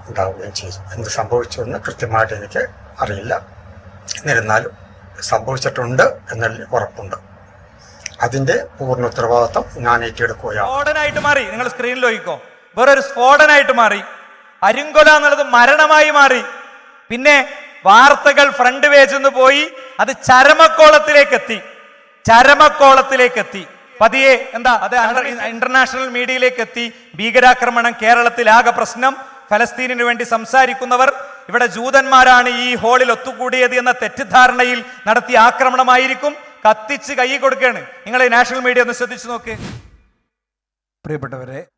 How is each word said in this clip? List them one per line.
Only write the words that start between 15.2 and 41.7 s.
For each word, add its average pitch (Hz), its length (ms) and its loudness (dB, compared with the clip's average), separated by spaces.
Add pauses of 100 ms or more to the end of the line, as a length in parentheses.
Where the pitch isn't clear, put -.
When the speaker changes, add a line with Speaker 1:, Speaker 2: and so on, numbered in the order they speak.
Speaker 2:
മരണമായി 302 640 4
മാറി. 269 320 2 (680)
പിന്നെ 262 400 0 (380)
വാർത്തകൾ 277 640 6
ഫ്രണ്ട് 254 360 0
പേജിൽ 277 280 4
നിന്ന് 277 140 0
പോയി, 269 440 2 (280)
അത് 214 120 -2
ചരമക്കോളത്തിലേക്ക് 302 1200 4
എത്തി, 220 260 -4 (680)
ചരമക്കോളത്തിലേക്ക് 269 1120 4
എത്തി. 190 280 -8 (340)
പതിയെ 254 540 2
എന്താ 240 180 -2
അത് 202 240 -4
അണ്ടർ-, 233 300 -2
ഇന്റർനാഷണൽ 247 840 -4
മീഡിയയിലേക്ക് 247 520 -4
എത്തി. 233 320 -8 (220)
ഭീകരാക്രമണം 240 760 0 (100)
കേരളത്തിൽ 233 480 2
ആകെ 240 200 4
പ്രശ്നം, 240 460 -4 (340)
ഫലസ്തീനിനു 240 540 -4
വേണ്ടി 233 180 -2
സംസാരിക്കുന്നവർ, 247 880 0 (360)
ഇവിടെ 233 180 -2
ജൂതന്മാരാണ് 254 840 2
ഈ 247 280 -4
ഹാളിൽ 240 360 0
ഒത്തുകൂടിയത് 247 640 -4
എന്ന 247 180 0
തെറ്റിദ്ധാരണയിൽ 247 920 0 (220)
നടത്തിയ 233 320 0
ആക്രമണമായിരിക്കും. 254 960 0 (340)
കത്തിച്ച് 220 420 -6
കൈ 247 240 -2
കൊടുക്കുകയാണ്. 254 440 -2
നിങ്ങൾ 233 420 -6
ഈ 254 60 2
നാഷണൽ 240 320 0
മീഡിയ 247 220 0
ഒന്ന് 240 100 -4
ശ്രദ്ധിച്ചു 233 360 -10
നോക്ക്. 226 300 -12 (1500)
പ്രിയപ്പെട്ടവരെ, 135 600 -14 (120)